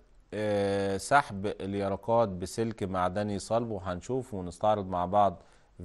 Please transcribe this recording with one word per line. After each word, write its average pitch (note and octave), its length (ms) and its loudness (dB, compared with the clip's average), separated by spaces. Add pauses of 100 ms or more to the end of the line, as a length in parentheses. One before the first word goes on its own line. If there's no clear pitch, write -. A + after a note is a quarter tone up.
(340)
آه، G2+ 600 0
سحب G#2 500 2
اليرقات G2 840 0
بسلك G2 540 -4
معدني F#2+ 560 0
صلب، A2+ 320 -2
وهنشوف G2 640 -6
ونستعرض G2 520 0
مع F2+ 200 -2
بعض G2 360 4 (420)